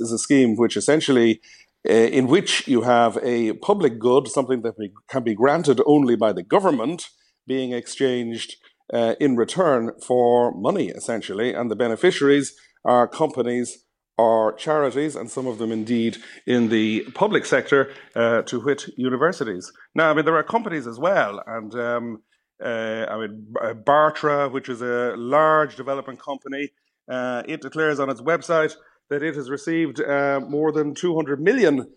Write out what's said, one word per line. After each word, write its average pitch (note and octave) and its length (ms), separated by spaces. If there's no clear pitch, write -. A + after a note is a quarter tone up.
is A#2 100
a A2+ 80
scheme B2+ 380
which A2+ 180
essentially, A#2+ 640
uh, - 40
in A#2 340
which - 400
you A#2+ 140
have A#2 420
a A#2 300
public E3 460
good, B2 280
something B2+ 360
that A2+ 140
be, G#2 140
can C3 160
be A2+ 100
granted C3+ 520
only C#3 320
by G#2+ 160
the F2 100
government, D#3+ 640
being C3 240
exchanged, A#2+ 840
uh, A#2 280
in C3+ 160
return A#2+ 540
for A#2+ 480
money, B2+ 360
essentially. G#2+ 640
And A#2 180
the G#2+ 40
beneficiaries C#3 800
are B2 220
companies B2 720
or A2 360
charities, D3 640
and A2 160
some C3 160
of A#2 100
them A2+ 140
indeed A2+ 460
in A#2+ 240
the A2 320
public F#3 300
sector, C3+ 440
uh, A#2 280
to B2 160
wit, C#3 260
universities. B2+ 720
Now, D#3 160
I - 20
mean, D3+ 120
there D#3+ 100
are D3+ 80
companies F3 420
as A#2 140
well, C#3 480
and, G#2+ 260
um, A#2+ 480
uh, A2+ 460
I G#2+ 100
mean, G#2+ 320
B-, A#2 120
uh, A#2 100
Bartra, C#3+ 760
which C3 180
is A#2 120
a A#2+ 360
large D3 600
development C3 440
company, C#3 500
uh, B2 380
it D#3 140
declares D3 380
on C3+ 100
its A#2 120
website D#3 540
that C#3+ 140
it D#3 120
has C3 140
received, D3 520
uh, C#3 400
more D3+ 300
than D3 220
two F3 220
hundred D3 260
million E3 560